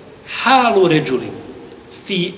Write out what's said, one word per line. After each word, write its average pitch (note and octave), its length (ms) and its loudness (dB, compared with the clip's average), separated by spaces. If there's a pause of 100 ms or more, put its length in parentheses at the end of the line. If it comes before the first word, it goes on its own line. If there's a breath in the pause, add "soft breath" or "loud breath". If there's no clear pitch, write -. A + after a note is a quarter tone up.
(420)
„Halu A3+ 460 4
ređulin, D3 420 0 (760)
fi F#3 320 -4